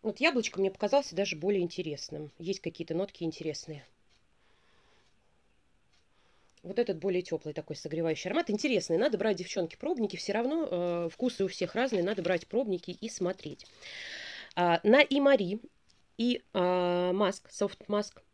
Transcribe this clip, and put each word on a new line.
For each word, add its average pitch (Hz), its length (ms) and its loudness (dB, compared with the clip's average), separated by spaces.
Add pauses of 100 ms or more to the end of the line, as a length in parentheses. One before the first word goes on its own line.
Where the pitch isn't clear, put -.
Вот - 180 -4
яблочко 254 400 0
мне 196 100 2
показался 214 460 0
даже 196 220 -2
более 185 240 0
интересным. 156 760 -6
Есть 180 220 -6
какие-то 165 340 -8
нотки 175 300 -4
интересные. 156 600 -8 (2750)
Вот 190 160 -4
этот 240 200 2
более 185 240 0
тёплый 160 320 -4
такой 151 240 -8
согревающий 160 520 -2
аромат. 311 200 0
Интересный. 208 480 2
Надо 233 200 2
брать, 208 200 2
девчонки, 175 400 -4
пробники. 240 400 -2
Всё - 160 -4
равно, 285 360 0
э, 175 400 -2
вкусы 233 360 -2
у - 20 -2
всех - 280 -4
разные. 226 280 2
Надо 196 180 -2
брать 175 260 0
пробники 208 440 -2
и 214 160 -10
смотреть. - 580 -6 (920)
А, 175 260 4
на 247 200 8
Имари 269 580 4 (560)
и, 240 240 0 (100)
а, 180 640 2
маск, 190 360 0
софт - 380 -4
маск. 208 340 -2 (120)